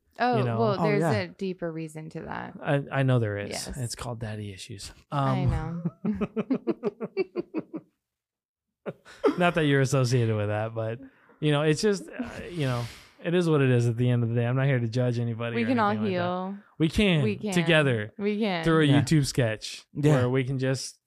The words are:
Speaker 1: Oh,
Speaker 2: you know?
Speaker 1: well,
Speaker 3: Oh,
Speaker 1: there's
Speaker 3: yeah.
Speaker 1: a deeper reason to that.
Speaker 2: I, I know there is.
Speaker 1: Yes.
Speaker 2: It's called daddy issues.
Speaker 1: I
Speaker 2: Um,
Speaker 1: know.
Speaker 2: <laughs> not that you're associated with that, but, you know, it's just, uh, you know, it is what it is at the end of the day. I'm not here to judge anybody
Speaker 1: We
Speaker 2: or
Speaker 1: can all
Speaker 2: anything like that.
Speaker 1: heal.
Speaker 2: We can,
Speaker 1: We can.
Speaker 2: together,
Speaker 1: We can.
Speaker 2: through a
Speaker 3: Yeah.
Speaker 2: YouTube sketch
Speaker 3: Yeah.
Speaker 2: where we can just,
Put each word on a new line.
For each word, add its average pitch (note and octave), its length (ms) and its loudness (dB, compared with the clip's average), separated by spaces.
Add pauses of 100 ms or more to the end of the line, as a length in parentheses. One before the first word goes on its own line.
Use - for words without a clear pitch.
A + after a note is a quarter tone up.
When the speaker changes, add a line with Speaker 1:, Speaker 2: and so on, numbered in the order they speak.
(180)
Speaker 1:
Oh, A#3+ 200 2
Speaker 2:
you G#3 60 2
know? A#2 140 -2
Speaker 1:
well, G#3+ 220 2
Speaker 3:
Oh, - 20 -2
Speaker 1:
there's G#3 200 2
Speaker 3:
yeah. D3 100 2
Speaker 1:
a E3+ 160 -2
deeper F3+ 420 -6
reason D#3+ 400 -10
to D#3+ 120 -12
that. - 380 -10
Speaker 2:
I, C#3+ 300 0
I C#3 140 0
know B2+ 160 4
there G#2 180 -2
is. G2+ 120 -6
Speaker 1:
Yes. C3+ 260 -8
Speaker 2:
It's B2 180 -6
called B2 240 -8
daddy G#2+ 340 -8
issues. G2 380 -14 (220)
Speaker 1:
I C3+ 300 0
Speaker 2:
Um, B2 80 2
Speaker 1:
know. E3 320 -2 (220)
Speaker 2:
<laughs> G3+ 220 -2 (3000)
not F3 160 4
that E3 120 2
you're C#3 140 4
associated B2 560 2
with G#2 120 -2
that, G#2+ 260 -2
but, A2+ 240 -6 (420)
you D3+ 120 2
know, D3 100 2
it's D#3 180 2
just, G#3 280 0
uh, - 200 -10 (220)
you E3 160 -2
know, A#2+ 160 0 (420)
it F3 100 0
is F3+ 140 2
what D#3 120 4
it C3+ 100 6
is A#2+ 160 4
at A#2 100 0
the B2 140 2
end A#2+ 140 2
of A2+ 60 2
the A#2 40 0
day. A#2+ 100 2
I'm B2 120 0
not C3+ 100 2
here C3 140 2
to A#2+ 80 0
judge B2 320 0
anybody A#2 360 -4
Speaker 1:
We A#3+ 60 0
Speaker 2:
or A3 60 0
Speaker 1:
can B3 100 2
all G#3 120 2
Speaker 2:
anything G#3+ 160 -2
like G3 80 0
that. F3+ 100 -2
Speaker 1:
heal. F#3 320 -4 (220)
Speaker 2:
We D#3+ 100 4
can, F#3 340 2
Speaker 1:
We - 140 0
can. G3+ 180 -6
Speaker 2:
together, D3+ 640 2
Speaker 1:
We G#3 220 -2
can. F3+ 240 -2
Speaker 2:
through D#3+ 180 4
a - 20 6
Speaker 3:
Yeah. C#3+ 160 6
Speaker 2:
YouTube C#3+ 260 2
sketch - 580 -4 (100)
Speaker 3:
Yeah. C#3+ 200 4
Speaker 2:
where B2 140 2
we C3 140 0
can C3 160 -4
just, C3 480 -4